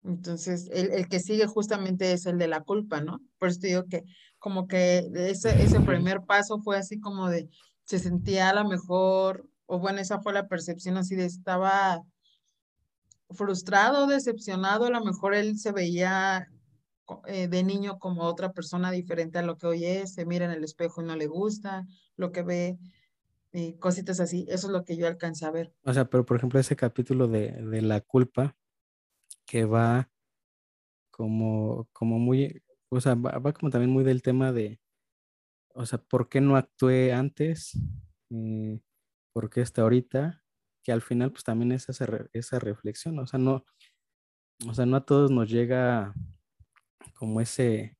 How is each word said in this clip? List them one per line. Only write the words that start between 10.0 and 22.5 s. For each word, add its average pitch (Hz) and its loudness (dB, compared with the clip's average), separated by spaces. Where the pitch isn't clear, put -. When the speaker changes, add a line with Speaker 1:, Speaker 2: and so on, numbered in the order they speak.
Speaker 1:
esa 196 -4
fue 208 -4
la 196 -2
percepción 180 -4
así 185 -2
de 185 0
estaba 185 0
frustrado, 202 2
decepcionado, 220 0
a 247 2
lo 240 0
mejor 196 0
él 208 0
se 208 -2
veía 185 0
co-, - -16
eh, 185 -4
de 180 2
niño 196 -2
como 180 -4
otra 175 -2
persona 180 -4
diferente 175 -4
a 170 -2
lo 170 -4
que 170 -6
hoy 170 0
es, 190 -4
se 170 -6
mira 175 -2
en 175 -2
el 156 -6
espejo 170 -6
y 165 -6
no 160 -6
le 151 -4
gusta 190 -6
lo 180 -6
que 180 -6
ve, 175 -4